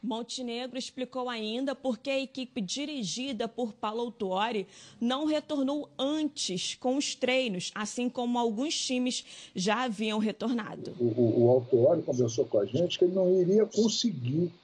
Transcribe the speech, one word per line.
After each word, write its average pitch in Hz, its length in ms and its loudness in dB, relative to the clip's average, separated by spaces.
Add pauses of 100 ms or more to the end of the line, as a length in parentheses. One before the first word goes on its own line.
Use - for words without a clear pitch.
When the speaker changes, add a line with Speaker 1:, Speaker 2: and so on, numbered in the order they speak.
Speaker 1:
Montenegro 247 760 -6
explicou 254 500 -6
ainda 240 460 -2
por 254 240 -2
que - 100 -8
a 269 100 0
equipe 262 440 -6
dirigida 247 840 -4
por 226 280 -6
Paulo 220 260 -6
Autuori 214 680 -2 (320)
não 262 280 0
retornou 302 720 -2
antes 269 760 -2
com 254 200 0
os - 180 -2
treinos, 254 600 0
assim 214 340 -4
como 240 300 -2
alguns 240 360 0
times - 800 -4
já 208 300 0
haviam 220 340 -2
retornado. 220 800 -4
Speaker 2:
O, 123 60 0
o, 117 400 4
o 120 60 8
Autuori 131 520 6
conversou 123 440 0
com 113 120 2
a 101 60 4
gente 147 340 0
que 185 60 6
ele 180 100 2
não 185 240 4
iria 190 280 4
conseguir 170 840 0 (140)